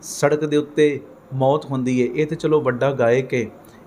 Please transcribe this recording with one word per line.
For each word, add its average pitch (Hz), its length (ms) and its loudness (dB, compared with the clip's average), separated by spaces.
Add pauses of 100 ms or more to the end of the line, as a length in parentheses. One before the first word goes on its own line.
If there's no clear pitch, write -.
ਸੜਕ 151 420 0
ਦੇ 147 120 -2
ਉੱਤੇ 147 440 2 (340)
ਮੌਤ 135 300 2
ਹੁੰਦੀ 127 440 0
ਹੈ। 120 60 -6
ਇਹ 113 120 0
ਤੇ 160 100 -6
ਚਲੋ 156 240 2
ਵੱਡਾ 127 300 0
ਗਾਇਕ 127 440 0
ਹੈ, 120 120 -2 (400)